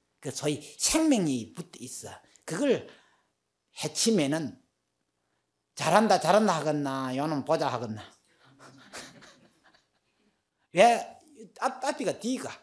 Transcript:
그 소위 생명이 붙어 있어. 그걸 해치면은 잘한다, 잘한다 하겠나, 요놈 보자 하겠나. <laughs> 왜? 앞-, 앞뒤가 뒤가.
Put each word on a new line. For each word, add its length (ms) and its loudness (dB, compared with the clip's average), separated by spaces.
그 120 -10
소위 300 -4
생명이 760 2
붙어 260 -14
있어. 300 -14
그걸 420 0
해치면은 760 0
잘한다, 440 4
잘한다 360 4
하겠나, 600 -2
요놈 260 -2
보자 240 0
하겠나. 340 -6
<laughs> 380 -20
왜? 460 4
앞-, 240 -4
앞뒤가 360 -2
뒤가. 300 -4